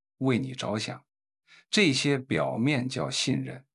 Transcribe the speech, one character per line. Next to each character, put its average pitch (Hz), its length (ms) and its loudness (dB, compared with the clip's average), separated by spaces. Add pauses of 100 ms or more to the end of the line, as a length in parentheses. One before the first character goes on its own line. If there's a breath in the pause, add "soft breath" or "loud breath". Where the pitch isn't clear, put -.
(180)
为 131 200 2
你 131 160 -4
着 104 240 -4
想， - 260 -8 (680 soft breath)
这 190 220 4
些 139 260 2
表 76 380 0
面 127 320 2
叫 107 220 -4
信 - 320 0
任， 131 320 -12